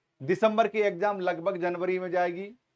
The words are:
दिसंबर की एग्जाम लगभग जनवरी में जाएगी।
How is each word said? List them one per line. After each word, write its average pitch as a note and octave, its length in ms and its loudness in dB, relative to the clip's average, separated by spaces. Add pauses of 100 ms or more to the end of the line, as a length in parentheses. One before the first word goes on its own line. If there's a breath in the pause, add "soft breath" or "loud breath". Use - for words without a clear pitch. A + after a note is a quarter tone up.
(220)
दिसंबर G#3+ 460 4
की G#3+ 120 -2
एग्जाम G3+ 400 0
लगभग F3+ 380 -2
जनवरी F3+ 420 -2
में F3+ 120 -6
जाएगी। F3+ 400 -2 (240)